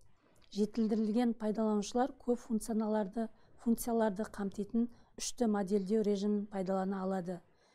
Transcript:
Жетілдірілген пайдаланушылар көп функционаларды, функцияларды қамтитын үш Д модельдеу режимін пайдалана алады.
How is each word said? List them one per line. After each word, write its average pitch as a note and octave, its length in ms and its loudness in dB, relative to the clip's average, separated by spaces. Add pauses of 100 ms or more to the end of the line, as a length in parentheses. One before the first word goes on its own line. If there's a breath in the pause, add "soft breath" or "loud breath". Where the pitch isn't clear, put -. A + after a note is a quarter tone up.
(520 soft breath)
Жетілдірілген A3 840 0
пайдаланушылар A3 800 0
көп A#3+ 240 -2
функционаларды, G#3+ 880 -2 (300 soft breath)
функцияларды A3 680 0
қамтитын G#3 600 -2 (280 soft breath)
үш - 200 -6
Д A#3 160 2
модельдеу G3+ 560 2
режимін G#3 400 2
пайдалана F#3+ 560 -2
алады. F#3 380 -4 (340 soft breath)